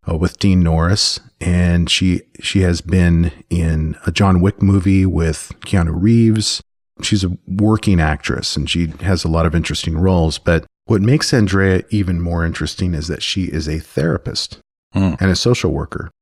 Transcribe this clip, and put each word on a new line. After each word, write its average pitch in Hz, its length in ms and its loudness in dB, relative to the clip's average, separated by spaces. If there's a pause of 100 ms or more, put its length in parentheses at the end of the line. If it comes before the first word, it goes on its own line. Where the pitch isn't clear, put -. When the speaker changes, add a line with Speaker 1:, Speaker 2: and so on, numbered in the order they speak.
Speaker 1:
uh, 82 100 -4
with 87 220 -4
Dean 95 220 4
Norris, 82 580 0 (200)
and 87 500 0
she, 90 320 0 (200)
she - 200 0
has 85 200 0
been 85 500 2 (180)
in 78 560 -2
a - 60 -2
John 92 300 2
Wick 98 200 0
movie 95 440 4
with 85 560 -2
Keanu 85 380 0
Reeves. 110 640 2 (400)
She's 98 220 -2
a 90 80 -2 (160)
working 104 540 2
actress, 73 560 -2
and 71 120 -4
she 85 180 -2 (120)
has 87 240 -2
a 82 60 -2
lot 82 160 2
of 80 100 0
interesting 80 420 -2
roles, 85 400 2
but 82 280 0 (200)
what 101 160 2
makes 131 320 0
Andrea 95 580 2
even 92 280 -2
more 85 260 -2
interesting 85 480 -4
is 78 140 -6
that - 160 -6
she - 220 -4
is 78 240 -6
a 80 100 -4
therapist - 760 -6 (340)
Speaker 2:
Hmm. 95 280 0
Speaker 1:
and 95 100 2
a 90 60 2
social 85 360 0
worker 76 380 -8 (120)